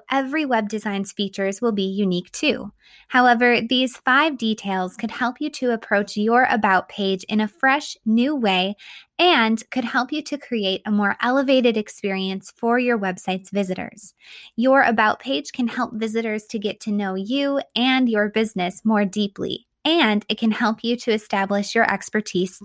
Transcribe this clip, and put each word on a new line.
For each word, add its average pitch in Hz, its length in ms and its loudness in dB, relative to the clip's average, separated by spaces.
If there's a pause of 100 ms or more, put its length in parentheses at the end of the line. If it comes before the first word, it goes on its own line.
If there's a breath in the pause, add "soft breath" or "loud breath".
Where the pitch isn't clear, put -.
every 269 360 -2
web 226 240 0
design's 202 420 -4
features 196 500 -4
will 233 120 0
be 202 100 -2
unique 190 480 -2
too. - 420 -2 (360 soft breath)
However, 240 520 4
these 254 360 0
five 277 420 2
details 196 580 -4
could 220 140 -6
help 247 300 -4
you 302 100 -4
to 247 220 -2
approach 208 440 -2
your 226 280 4
About 208 440 2
page 190 360 -2
in 214 160 0
a 214 80 0
fresh, 277 480 0 (100)
new 240 300 2
way 196 400 0 (420 loud breath)
and 240 520 4
could 247 140 -4
help 254 280 -2
you 302 100 -4
to 285 160 -8
create 196 480 -4
a 214 60 0
more 208 280 0
elevated 254 560 2
experience 190 800 -4
for 233 220 0
your 247 200 0
website's 190 520 -4
visitors. 185 640 -6 (400 loud breath)
Your 262 280 4
About 214 360 2
page 277 320 -6
can 247 160 -4
help 240 260 -4
visitors 220 520 -4
to - 160 -8
get 202 200 -6
to 214 120 -4
know 202 240 -2
you 277 440 -2 (140)
and 262 340 2
your 208 200 2
business 208 560 -2
more 208 200 4
deeply, - 640 -4 (200)
and 240 420 2
it 214 100 -2
can 226 120 2
help 220 320 0
you 240 140 0
to 240 160 -2
establish 202 600 -2
your - 160 4
expertise 190 760 -2